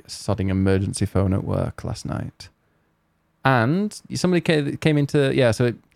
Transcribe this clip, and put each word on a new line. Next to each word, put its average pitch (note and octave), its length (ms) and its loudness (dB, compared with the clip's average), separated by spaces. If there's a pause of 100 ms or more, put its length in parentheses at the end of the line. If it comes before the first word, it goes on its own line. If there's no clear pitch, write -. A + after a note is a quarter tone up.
sodding F#2+ 420 -4
emergency F#2+ 560 0
phone F#2+ 280 0
at G2 100 -2
work F#2+ 400 -4
last - 220 -8
night. - 420 -10 (960)
And C3+ 560 0 (140)
somebody F3 260 2
ca-, D3+ 380 0
came D#3 200 2
into, C#3 380 2
yeah, B2+ 160 4
so B2 140 2
it, A#2 100 0 (200)